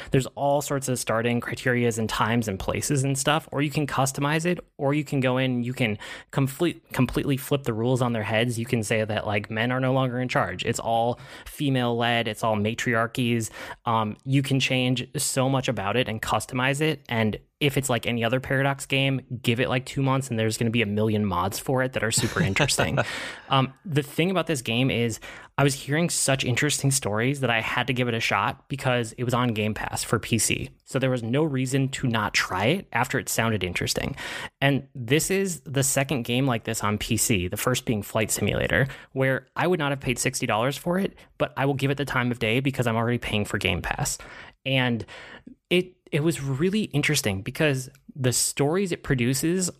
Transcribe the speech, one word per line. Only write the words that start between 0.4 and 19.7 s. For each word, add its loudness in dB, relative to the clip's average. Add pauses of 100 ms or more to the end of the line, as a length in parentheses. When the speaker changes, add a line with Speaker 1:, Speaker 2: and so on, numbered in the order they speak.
Speaker 1:
sorts -4
of -2
starting 0
criterias 0
and 0
times 2
and -2
places 0
and 0
stuff, 0
or -2
you -2
can 0
customize 0
it, 0 (180)
or 0
you 0
can -2
go 2
in, 0
you -4
can 0 (340)
complete, 0
completely 2
flip -2
the 0
rules 2
on 2
their -2
heads. 0
You -4
can 0
say 2
that, -2
like, -2
men 0
are 0
no 2
longer 0
in -2
charge. 0
It's 0
all 0 (260)
female 0
led. 2
It's -4
all 2
matriarchies. 0 (360)
Um, 0
you 2
can 0
change 0 (100)
so 0
much 0
about -2
it 2
and -6
customize 0
it. 0
And 2 (220)
if 2
it's 0
like 0
any 0
other 2
Paradox -2
game, 0 (220)
give 2
it, 2
like, -2